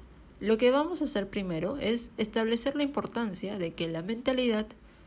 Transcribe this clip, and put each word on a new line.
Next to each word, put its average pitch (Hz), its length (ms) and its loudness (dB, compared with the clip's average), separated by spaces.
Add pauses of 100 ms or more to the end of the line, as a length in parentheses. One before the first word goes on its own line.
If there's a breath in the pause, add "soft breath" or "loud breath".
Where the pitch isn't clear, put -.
(380)
lo 214 180 4
que 240 140 6
vamos 302 300 2
a 302 60 2
hacer 202 220 -2
primero 185 500 -2
es 233 380 -2
establecer 226 600 0
la 294 80 2
importancia 214 720 -4
de 165 160 -4
que 165 140 -2
la 165 140 -4
mentalidad, 233 640 0 (380 loud breath)